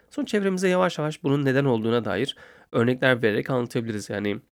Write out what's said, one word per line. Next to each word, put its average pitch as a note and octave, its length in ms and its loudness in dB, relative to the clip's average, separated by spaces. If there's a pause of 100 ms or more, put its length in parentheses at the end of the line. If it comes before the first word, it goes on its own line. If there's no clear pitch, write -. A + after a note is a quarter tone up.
(100)
Sonra C#4+ 160 -6
çevremize G3 420 0
yavaş F3+ 300 2
yavaş D3+ 240 -4
bunun C#3+ 220 2
neden C3+ 200 2
olduğuna A2+ 400 0
dair G#2+ 320 -2 (360)
örnekler B2+ 500 2
vererek A#2 280 0
anlatabiliriz. A#2 600 -4
Yani G2+ 300 -2 (180)